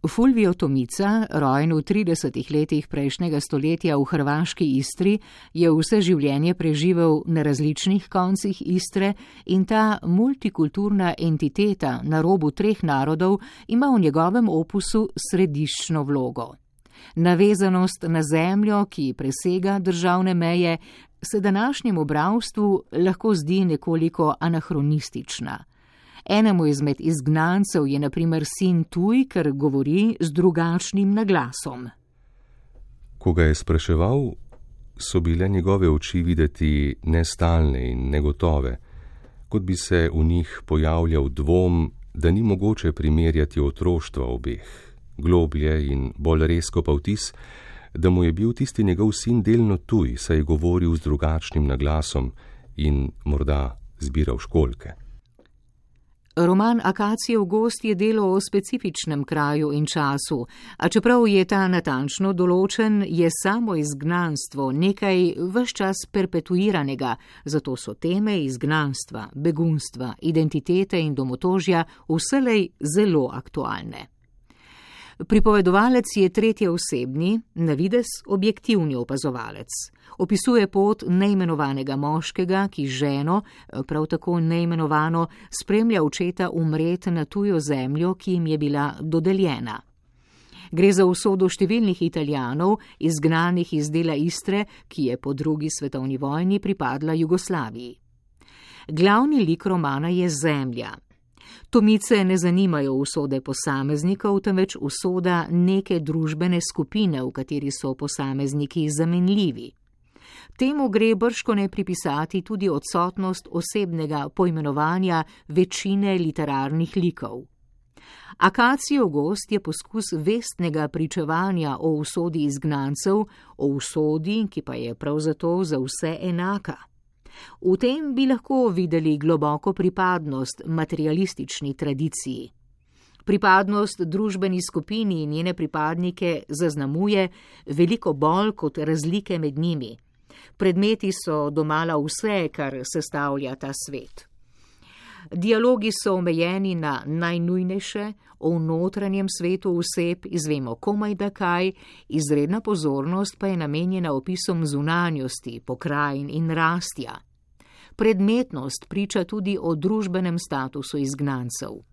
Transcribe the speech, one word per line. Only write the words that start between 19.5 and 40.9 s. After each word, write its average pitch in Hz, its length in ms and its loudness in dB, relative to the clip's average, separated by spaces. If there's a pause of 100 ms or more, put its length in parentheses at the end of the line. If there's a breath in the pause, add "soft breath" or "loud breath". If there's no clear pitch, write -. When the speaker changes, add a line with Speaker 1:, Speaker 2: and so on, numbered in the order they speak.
Speaker 1:
državne 180 560 2
meje, 170 440 2 (440 loud breath)
se - 180 -2
današnjemu 202 640 0
bralstvu 196 880 0
lahko 185 420 2
zdi 180 300 0
nekoliko 160 760 0
anahronistična. 151 1200 -2 (640 soft breath)
Enemu 202 380 4
izmed 143 320 2
izgnancev 160 880 2
je 139 120 0
na 143 120 -2
primer 165 340 0 (140)
sin 180 260 2
tuj, 226 460 2
ker 156 220 0
govori 143 680 2
z 160 120 -2
drugačnim 175 840 2
naglasom. 135 720 -2 (1300)
Speaker 2:
Ko 90 140 2
ga 82 120 4
je 76 100 4
spraševal, 95 800 0 (640)
so - 220 -2
bile 85 280 2
njegove 95 420 2
oči 78 320 0
videti 76 800 0
nestalne 80 880 2
in 64 180 -2
negotove, 71 640 0 (720 soft breath)
kot 110 140 -2
bi 90 140 -2
se 85 380 2
v 80 100 2
njih 85 420 0
pojavljal 78 640 2